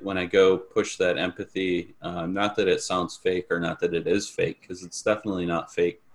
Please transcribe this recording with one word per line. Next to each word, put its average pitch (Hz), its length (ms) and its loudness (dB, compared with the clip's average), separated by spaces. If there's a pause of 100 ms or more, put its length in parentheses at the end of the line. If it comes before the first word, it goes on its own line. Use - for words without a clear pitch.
when 98 160 -4
I 90 80 -2
go 95 320 6
push - 400 -4
that 90 200 2
empathy, 90 840 -4
uh, 85 260 -6
not 101 300 -2
that 98 100 2
it 87 140 2
sounds 90 360 -2
fake 90 320 -2
or 85 100 -2
not 82 200 -4
that 87 160 0
it 80 120 -4
is 98 220 0
fake, 87 360 -4
'cause 90 180 -14
it's - 180 -12
definitely 104 460 -2
not 82 260 -4
fake, 87 280 0 (140)